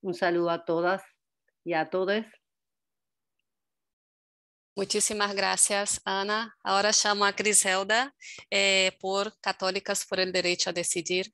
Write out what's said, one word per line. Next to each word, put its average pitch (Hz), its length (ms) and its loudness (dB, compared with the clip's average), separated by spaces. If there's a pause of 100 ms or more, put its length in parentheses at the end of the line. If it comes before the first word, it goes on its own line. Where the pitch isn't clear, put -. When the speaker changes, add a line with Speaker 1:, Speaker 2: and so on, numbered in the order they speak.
Speaker 1:
un 190 120 -6
saludo 170 360 0
a 170 160 -2
todas 175 360 0 (640)
y 170 100 -4
a 160 160 0
todes. 196 360 -2 (2500)
Speaker 2:
Muchísimas 202 600 0
gracias, 196 680 0
Ana. 208 600 -2
Ahora 202 280 2 (120)
llamo 202 220 2
a 202 60 4
Griselda, 202 840 2 (340)
eh, 190 500 2
por 196 400 -4
Católicas 190 680 -4
por 185 140 -4
el 185 120 0
Derecho 180 400 -2
a - 20 -6
Decidir. 175 600 -4